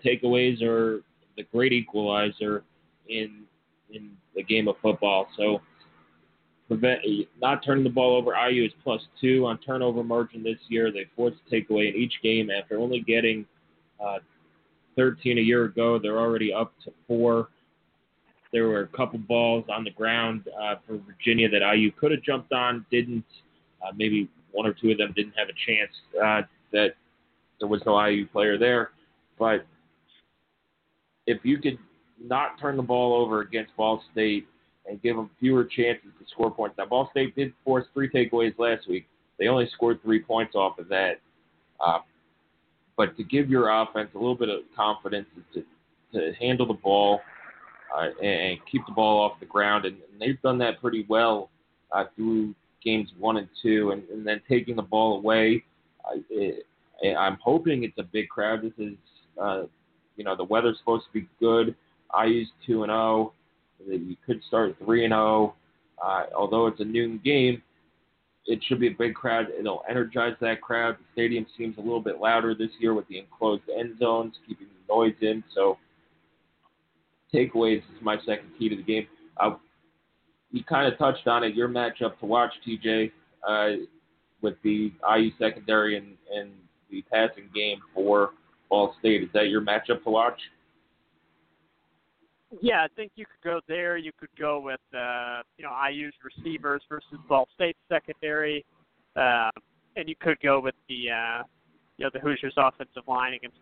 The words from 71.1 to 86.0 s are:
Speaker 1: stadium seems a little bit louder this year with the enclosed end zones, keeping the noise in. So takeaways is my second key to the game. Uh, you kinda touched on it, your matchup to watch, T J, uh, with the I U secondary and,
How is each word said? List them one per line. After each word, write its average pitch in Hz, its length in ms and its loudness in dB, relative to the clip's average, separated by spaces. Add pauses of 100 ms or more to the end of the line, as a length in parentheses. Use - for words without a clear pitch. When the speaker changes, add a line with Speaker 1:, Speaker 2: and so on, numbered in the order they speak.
Speaker 1:
stadium 117 320 0 (120)
seems 113 200 -8
a 107 40 -14
little 117 180 -2
bit 101 220 -6
louder 113 340 2
this 110 140 -4 (100)
year 113 140 2
with 104 140 -2
the 92 120 -14
enclosed 104 440 -4 (140)
end 117 220 -8
zones, 113 360 0 (120)
keeping 107 200 -14
the - 260 -6
noise 113 280 4
in. 110 220 -2 (100)
So 98 240 2 (1600)
takeaways 113 460 2
is - 220 -18
my 107 240 -2
second 104 320 -6
key 113 120 -2
to 104 80 -4
the 95 60 -12
game. 110 240 -2 (300)
Uh, 104 180 2 (960)
you 120 120 -6
kinda 135 280 2
touched 135 360 0
on 120 160 2
it, 110 120 -2
your 120 120 0
matchup 120 520 -4
to 117 60 -12
watch, 117 280 2 (100)
T 113 140 -6
J, 110 340 0 (340)
uh, 107 240 2 (720)
with 104 220 -2
the 107 300 0 (120)
I 107 120 4
U 113 220 2
secondary 107 580 0
and, 101 180 -14 (180)